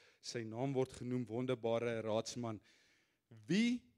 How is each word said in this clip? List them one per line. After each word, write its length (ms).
Sy 240
naam 300
word 180
genoem 340
wonderbare 760
raadsman. 580
Wie 360